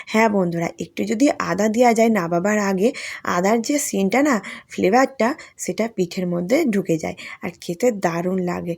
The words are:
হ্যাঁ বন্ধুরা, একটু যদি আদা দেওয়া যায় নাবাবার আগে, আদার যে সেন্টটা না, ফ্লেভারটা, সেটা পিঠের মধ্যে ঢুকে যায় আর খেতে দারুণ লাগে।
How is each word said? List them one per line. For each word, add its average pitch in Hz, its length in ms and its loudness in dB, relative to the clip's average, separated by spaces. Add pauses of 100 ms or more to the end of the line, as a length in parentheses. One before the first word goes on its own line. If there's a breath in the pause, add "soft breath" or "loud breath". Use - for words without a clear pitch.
হ্যাঁ 220 220 4
বন্ধুরা, 175 400 0 (100)
একটু - 260 -6
যদি 226 340 2
আদা 185 300 0
দেওয়া 233 240 4
যায় 226 160 4
নাবাবার 185 500 0
আগে, 196 340 0 (320 loud breath)
আদার 196 380 0
যে 285 160 -2
সেন্টটা 202 440 0
না, 269 200 2 (260 loud breath)
ফ্লেভারটা, 240 640 2 (220 loud breath)
সেটা 214 320 -4
পিঠের 185 380 -4
মধ্যে 180 380 0
ঢুকে 196 340 0
যায় 175 160 -8 (280 loud breath)
আর 180 80 -6 (100)
খেতে 233 320 -2
দারুণ 180 460 -2
লাগে। 175 400 -4